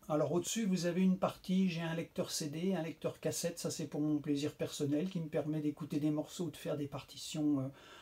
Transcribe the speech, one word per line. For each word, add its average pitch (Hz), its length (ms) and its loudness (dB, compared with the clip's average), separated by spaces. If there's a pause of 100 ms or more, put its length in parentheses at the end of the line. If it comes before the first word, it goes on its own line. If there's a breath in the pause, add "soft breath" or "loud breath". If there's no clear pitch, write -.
alors 151 260 2
au-dessus, 190 340 0
vous 180 180 2
avez 175 160 2
une 185 160 6
partie, 185 540 2
j'ai 165 100 -2
un 165 140 -2
lecteur - 360 -4
C 156 200 -4
D, 175 240 0
un 165 80 0
lecteur 156 380 -4
cassette, 170 380 -2
ça 160 120 -2
c'est 151 160 -4
pour 147 160 -2
mon 151 160 4
plaisir 143 340 0
personnel, 151 560 0
qui 180 100 -2
me 160 100 -4
permet 151 340 0
d'écouter 147 360 -2
des 151 120 2
morceaux 151 340 -2
ou 160 60 -2
de - 80 -10
faire 160 180 -4
des 143 120 -4
partitions, 147 720 0
euh, 131 80 0 (320 loud breath)